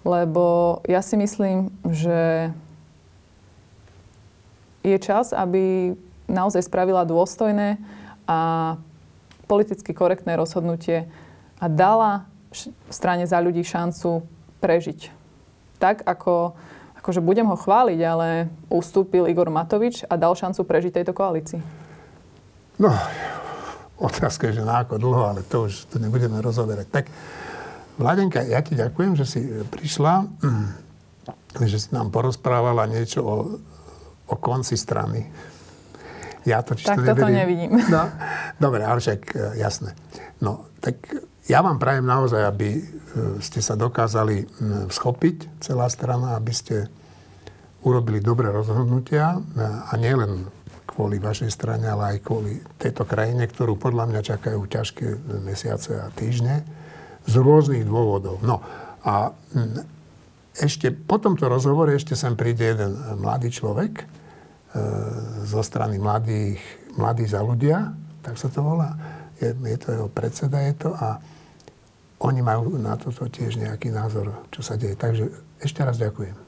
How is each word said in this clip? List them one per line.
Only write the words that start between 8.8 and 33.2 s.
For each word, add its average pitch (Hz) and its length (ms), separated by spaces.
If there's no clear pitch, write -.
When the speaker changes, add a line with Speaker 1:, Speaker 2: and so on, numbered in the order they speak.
Speaker 1:
politicky 202 480
korektné 180 400
rozhodnutie 165 720
a 175 80
dala 202 580
š-, - 220
strane 175 380
Za 175 100
ľudí 170 240
šancu 170 640
prežiť. - 520
Tak, 202 240
ako, 175 520
akože 180 220
budem 202 260
ho 196 80
chváliť, 196 480
ale 165 260
ustúpil 180 640
Igor 170 200
Matovič 208 520
a - 120
dal 170 200
šancu 190 280
prežiť 175 320
tejto 175 180
koalícii. 165 460
Speaker 2:
No, 202 120
otázka - 520
je, 110 120
že 110 40
na 120 160
ako 120 160
dlho, 120 280
ale 101 160
to 113 240
už 98 200
tu - 120
nebudeme 113 400
rozoberať. 110 500
Tak, 139 180
Mladenka, 170 480
ja 127 220
ti - 100
ďakujem, 156 400
že 139 140
si - 120
prišla, 160 560
že 107 180
si - 140
nám 113 160
porozprávala 120 800
niečo 113 320